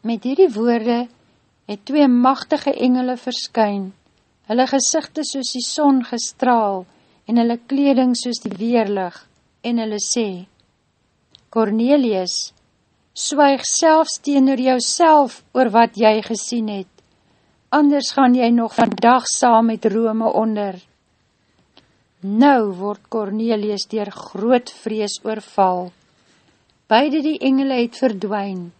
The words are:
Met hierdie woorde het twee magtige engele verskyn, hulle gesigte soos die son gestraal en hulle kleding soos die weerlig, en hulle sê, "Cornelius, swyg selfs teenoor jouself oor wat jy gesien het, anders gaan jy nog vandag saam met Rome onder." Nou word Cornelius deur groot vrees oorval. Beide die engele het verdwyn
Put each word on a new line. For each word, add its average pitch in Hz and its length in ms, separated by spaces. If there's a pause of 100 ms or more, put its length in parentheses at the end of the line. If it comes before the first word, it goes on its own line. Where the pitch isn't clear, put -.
Met 220 220
hierdie 285 300
woorde 233 540 (600)
het 208 160
twee 285 220
magtige 262 680
engele 254 440
verskyn, 208 760 (580)
hulle 247 180
gesigte 294 560
soos 269 300
die 247 120
son 277 380
gestraal 226 800 (440)
en 233 80
hulle 233 200 (120)
kleding 262 480
soos 240 260
die 202 140
weerlig, 202 580 (480)
en 233 140
hulle 220 240
sê, 190 440 (1040)
"Cornelius, 220 1040 (600)
swyg 277 520
selfs 320 560
teenoor 269 380
jouself 262 840 (100)
oor 247 160
wat 226 260
jy 214 260
gesien 220 460
het, 196 240 (800)
anders 285 420
gaan 247 240
jy 240 140
nog 233 240
vandag 233 520
saam 233 400
met 226 200
Rome 220 480
onder." 208 420 (1500)
Nou 220 500
word 202 360
Cornelius 214 800
deur 208 240
groot 240 580
vrees 214 540
oorval. 185 680 (1000)
Beide 277 300
die 302 180
engele 269 420
het 233 160
verdwyn 196 840